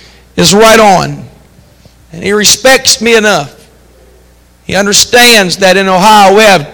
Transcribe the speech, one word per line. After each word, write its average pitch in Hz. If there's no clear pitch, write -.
is 175
right 220
on. 147
And 165
he 196
respects 254
me 226
enough. 196
He -
understands 208
that 185
in 196
Ohio 196
we 220
have 180